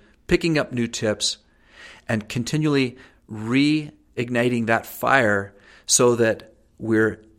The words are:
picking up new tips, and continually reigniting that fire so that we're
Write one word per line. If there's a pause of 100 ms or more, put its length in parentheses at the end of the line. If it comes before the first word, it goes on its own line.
(280)
picking
up
new
tips, (680)
and
continually (320)
reigniting
that
fire (320)
so
that (240)
we're (160)